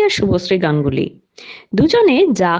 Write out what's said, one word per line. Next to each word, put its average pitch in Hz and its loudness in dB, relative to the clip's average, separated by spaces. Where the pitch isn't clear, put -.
আর 381 0
শুভশ্রী 190 -2
গাঙ্গুলি। 143 -2
দুজনে 330 2
যা 175 2